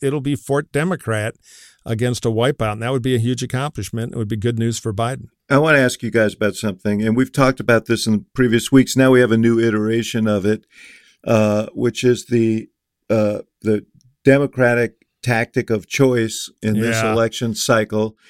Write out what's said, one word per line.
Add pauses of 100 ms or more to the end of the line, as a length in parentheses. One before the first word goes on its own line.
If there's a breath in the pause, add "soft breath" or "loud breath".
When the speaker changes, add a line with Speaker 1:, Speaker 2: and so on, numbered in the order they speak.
Speaker 1:
it'll
be
Fort
Democrat (500 soft breath)
against
a
wipeout,
and
that
would
be
a
huge
accomplishment.
It
would
be
good
news
for
Biden. (220)
Speaker 2:
I
wanna
ask
you
guys
about
something,
and
we've
talked
about
this
in (100)
previous
weeks.
Now
we
have
a
new
iteration
of
it, (580 loud breath)
uh,
which
is
the, (420)
uh, (220)
the (400)
Democratic (180)
tactic
of
choice (120)
in
this
Speaker 1:
Yeah.
Speaker 2:
election
cycle, (120)